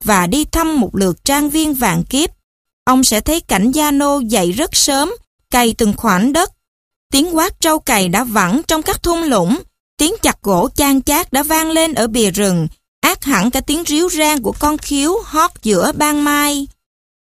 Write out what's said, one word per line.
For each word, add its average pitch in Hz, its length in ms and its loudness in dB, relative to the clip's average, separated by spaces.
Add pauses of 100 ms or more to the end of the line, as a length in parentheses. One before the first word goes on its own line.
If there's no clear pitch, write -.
và 190 240 2
đi 285 180 0
thăm 320 340 -2
một - 160 -2
lượt 185 300 -2
trang 294 240 0
viên 311 240 0
Vạn 196 300 -2
Kiếp. 285 260 -2 (560)
Ông 262 180 4
sẽ 220 180 2
thấy 320 200 -2
cảnh 214 300 0
gia 294 200 0
nô 285 280 0
dậy 208 320 0
rất 254 240 -4
sớm, 294 360 0 (400)
cày 240 220 2
từng 214 240 0
khoảnh 220 360 2
đất. 349 180 0 (640)
Tiếng 320 220 2
quát 330 260 -2
trâu 320 180 2
cày 202 300 0
đã 202 140 0
vẳng 214 440 0
trong 320 140 0
các - 220 -4
thung 339 200 0
lũng, 233 360 2 (380)
tiếng 320 240 0
chặt 277 220 0
gỗ 196 320 2
chan 277 260 2
chát - 320 -2
đã 277 100 0
vang 320 280 0
lên 320 220 0
ở 233 140 -2
bìa 214 240 0
rừng, 180 360 0 (340)
át 349 220 -2
hẳn 254 280 0
cả 269 100 -2
tiếng 302 260 -2
ríu 320 220 0
rang 302 320 0
của 202 180 -2
con 294 180 0
khiếu 285 480 -2
hót 320 260 0 (120)
giữa 214 280 2
ban 294 320 0
mai. 294 440 -2 (600)